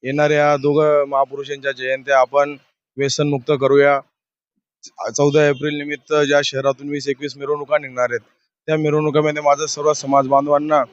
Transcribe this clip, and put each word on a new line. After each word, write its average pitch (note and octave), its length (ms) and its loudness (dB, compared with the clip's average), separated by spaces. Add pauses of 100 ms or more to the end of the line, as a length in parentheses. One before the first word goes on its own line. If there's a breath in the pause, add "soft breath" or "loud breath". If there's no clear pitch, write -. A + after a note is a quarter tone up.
येणाऱ्या D3 540 2
दोघं D3 480 2
महापुरुषांच्या C#3 680 -4
जयंत्या C3 460 -2
आपण C#3+ 380 2 (400)
व्यसनमुक्त C#3 640 -2
करूया. C#3 400 4 (1080)
चौदा C#3+ 380 2
एप्रिल C#3+ 280 -4
निमित्त D3 380 -8
ज्या C#3+ 300 2
शहरातून C#3 440 -4
वीस C#3+ 200 -6
एकवीस C#3 280 -6
मिरवणुका D3 420 -4
निघणार B2+ 320 -4
आहेत, A#2 100 -6 (460)
त्या D#3 100 0
मिरवणुकीमध्ये D3+ 680 0
माझं D3 240 2
सर्व D3 260 -2
समाज C#3 340 2
बांधवांना, D3 560 2 (100)